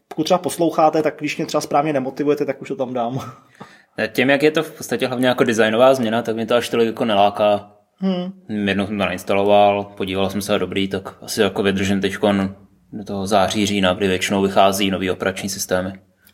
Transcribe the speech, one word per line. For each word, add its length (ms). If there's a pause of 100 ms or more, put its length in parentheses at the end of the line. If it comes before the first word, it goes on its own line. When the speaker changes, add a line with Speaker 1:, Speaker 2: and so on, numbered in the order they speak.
Speaker 1:
pokud 160
třeba 140
posloucháte, 640
tak 160
když 180
mě 100
třeba 140
správně 320
nemotivujete, 520
tak 180
už 60
to 80
tam 180
dám. 260
<laughs> 100 (680)
Speaker 2:
Ne, 100
tím, 220
jak 120
je 80
to 120
v 80
podstatě 360
hlavně 220
jako 160
designová 500
změna, 280
tak 140
mě 100
to 80
až 140
tolik 180
jako 180
neláká. 680 (260)
Speaker 1:
Hmm. 340 (360)
Speaker 2:
Jednou 180
jsem 120
to 60
nainstaloval, 800 (120)
podíval 340
jsem 120
se, 160
dobrý, 300
tak 340
asi 180
jako 220
vydržím 380
teďkon 560 (360)
do 120
toho 220
září, 400
října, 280
kdy 140
většinou 340
vychází 480
nový 200
operační 380
systémy. 440 (420)